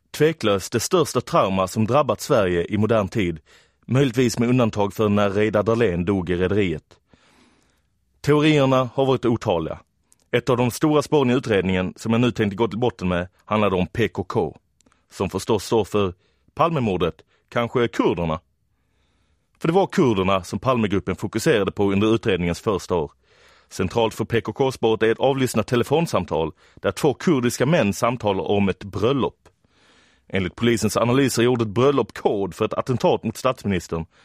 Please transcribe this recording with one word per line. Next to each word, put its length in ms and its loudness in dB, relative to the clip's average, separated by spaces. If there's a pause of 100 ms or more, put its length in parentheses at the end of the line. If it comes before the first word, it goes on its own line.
(180)
Tveklöst 560 0
det 60 0
största 420 0
trauma 460 0
som 200 -2
drabbat 340 0
Sverige 480 2
i 80 -2
modern 300 2
tid, 320 -4 (480)
möjligtvis 520 2
med 100 2
undantag 440 0
för 160 0
när 200 2
Reidar 340 0
Dahlén 420 0
dog 240 0
i 60 -2
Rederiet. 480 -2 (1400)
Teorierna 720 2
har 120 0
varit 200 2
otaliga. 540 -2 (520)
Ett 180 0
av 80 4
de 140 2
stora 300 2
spåren 300 2
i 20 2
utredningen, 640 0
som 140 -4
jag 100 2
nu 100 2
tänkte 240 -2
gå 120 0
till 120 -6
botten 280 -2
med, 200 -2 (180)
handlade 300 0
om 120 0
P 200 -2
K 160 -6
K, 320 -4 (560)
som 180 -4
förstås 360 -2
står 180 0
för 300 -2 (400)
Palmemordet, 640 -2 (340)
kanske 380 -2
kurderna. 520 -2 (1200)
För 80 -4
det 60 2
var 140 2
kurderna 560 2
som 160 -8
Palmegruppen 560 0
fokuserade 560 0
på 200 0
under 240 2
utredningens 460 -2
första 340 -2
år. 160 -2 (580)
Centralt 440 -2
för 120 -6
P 160 -2
K 120 -6
K-spåret 500 0
är 80 4
ett 80 -2
avlyssnat 480 0
telefonsamtal 840 -2 (240)
där 160 -4
två 220 0
kurdiska 520 0
män 280 2
samtalar 500 -2
om 260 2
ett 140 -6
bröllop. 520 -2 (920)
Enligt 280 -4
polisens 420 0
analyser 460 2
är 40 4
ordet 200 0
bröllop 460 0
kod 420 -2
för 100 -2
ett 80 -4
attentat 500 0
mot 140 -4
statsministern, 680 -4 (200)